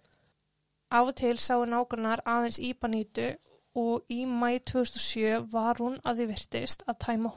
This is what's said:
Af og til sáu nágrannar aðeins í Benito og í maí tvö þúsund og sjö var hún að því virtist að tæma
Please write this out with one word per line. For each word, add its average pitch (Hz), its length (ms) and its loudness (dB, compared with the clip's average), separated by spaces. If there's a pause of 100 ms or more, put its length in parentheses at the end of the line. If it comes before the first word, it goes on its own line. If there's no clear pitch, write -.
(920)
Af 247 160 4
og 269 80 -4
til 240 240 0
sáu 247 260 2
nágrannar 233 580 -2
aðeins 233 360 0
í 247 140 -4
Benito 226 600 -4 (420)
og 233 340 0
í 240 160 -4
maí 240 340 2
tvö 254 220 0
þúsund - 160 -2
og - 60 2
sjö 220 480 2
var 226 260 2
hún 254 240 -2
að 240 160 -2
því 233 100 0
virtist - 600 -4
að 233 120 -4
tæma 226 380 -2